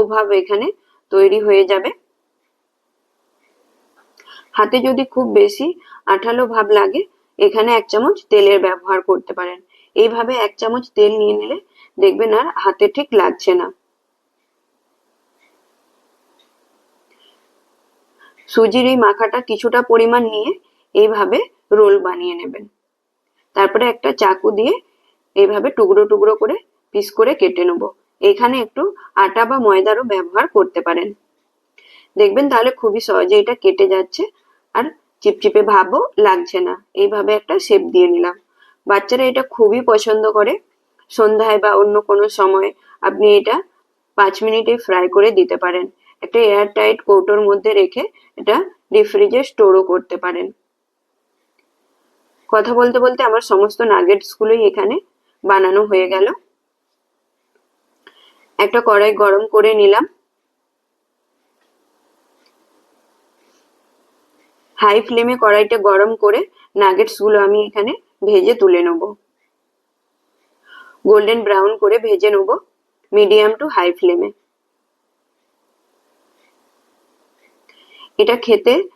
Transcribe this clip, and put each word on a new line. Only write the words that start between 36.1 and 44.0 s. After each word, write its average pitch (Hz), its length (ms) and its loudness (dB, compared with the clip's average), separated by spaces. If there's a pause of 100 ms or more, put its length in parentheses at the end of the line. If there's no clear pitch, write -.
লাগছে 185 420 0
না। 180 140 -4 (200)
এইভাবে 202 400 -2
একটা - 240 -4
শেপ 196 320 2
দিয়ে 180 180 4
নিলাম। 175 280 -2 (500)
বাচ্চারা 202 380 -2
এটা 262 180 -2 (100)
খুবই 226 320 2
পছন্দ 220 480 0
করে। 214 200 0 (580)
সন্ধ্যায় 214 500 2
বা 208 160 0
অন্য 208 260 2
কোনো 202 220 0 (140)
সময় 190 300 0 (340)
আপনি 196 240 0 (100)
এটা 214 200 0 (640)